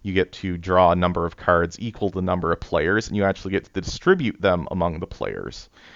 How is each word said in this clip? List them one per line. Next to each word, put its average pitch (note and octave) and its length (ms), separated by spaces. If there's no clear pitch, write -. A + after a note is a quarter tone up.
you G2 100
get F2+ 200
to F2+ 260
draw F2+ 320
a F2 60
number F2 280
of E2+ 120
cards E2+ 440
equal G#2+ 300
to F2+ 60
the F#2 60
number F2+ 300
of E2+ 80
players, F2+ 480
and - 80
you G2+ 80
actually F#2+ 280
get - 200
to F#3+ 80
distribute E3+ 640
them F2+ 280
among E2+ 280
the F2 80
players. - 640